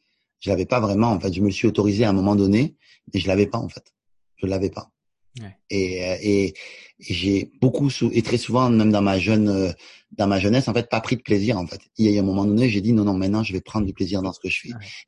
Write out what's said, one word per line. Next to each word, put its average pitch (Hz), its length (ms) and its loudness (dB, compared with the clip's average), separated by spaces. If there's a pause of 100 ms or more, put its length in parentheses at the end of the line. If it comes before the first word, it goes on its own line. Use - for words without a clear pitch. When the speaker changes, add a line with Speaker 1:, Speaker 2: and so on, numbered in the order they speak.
(400)
Speaker 1:
Je - 100 -8
l'avais 92 160 0
pas 127 140 0
vraiment, 107 320 2
en 95 80 0
fait. 95 140 -4
Je 90 80 -2
me 101 100 2
suis 104 160 0
autorisé 104 380 2
à 107 40 2
un 98 40 2
moment 98 220 2
donné, 101 400 2 (380)
mais 98 60 0
je 90 80 -2
l'avais 98 200 2
pas, 117 120 -6
en - 100 -8
fait. - 240 -20 (440)
Je 95 100 -6
l'avais 95 220 -2
pas. - 200 -12 (520)
Speaker 2:
Ouais. 101 140 -18 (140)
Speaker 1:
Et, 92 340 -4
euh, 92 180 -4
et, 101 260 2
et 85 60 -6 (460)
j'ai 92 520 -2 (100)
beaucoup 131 280 2
sou-, 120 240 -2
et 117 100 2
très - 140 -2
souvent, 123 320 0
même 110 220 4
dans 104 100 2
ma 98 180 2
jeune, 107 300 2
euh, 95 220 0 (460)
dans 101 100 0
ma 98 120 2
jeunesse, 110 280 2
en 113 60 -2
fait, 117 160 -2
pas 113 120 -2
pris - 160 -4
de - 40 -12
plaisir, 107 360 0
en 87 100 -6
fait. - 140 -14 (160)
Il 110 120 4
y 104 80 2
a 101 40 2
un 95 40 2
moment 98 200 0
donné, 110 240 2
j'ai 104 120 0
dit, « 113 120 0
Non, 107 100 2
non, 101 100 0
maintenant, 95 300 -2
je 104 100 -6
vais 92 80 -4
prendre 107 240 -4
du 95 80 -6
plaisir 95 280 -4
dans 180 120 -6
ce - 60 -20
que 185 100 -10
je - 120 -4
fais. - 80 -16
Speaker 2:
Ouais. 117 160 -14 (220)